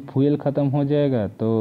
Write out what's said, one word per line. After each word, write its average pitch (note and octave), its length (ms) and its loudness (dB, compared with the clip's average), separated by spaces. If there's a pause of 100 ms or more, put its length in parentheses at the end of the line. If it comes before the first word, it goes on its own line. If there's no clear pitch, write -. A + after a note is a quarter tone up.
fuel C#3+ 320 2
ख़त्म C#3+ 320 -2
हो C#3+ 160 0
जाएगा C#3 440 0
तो A2+ 200 -4 (120)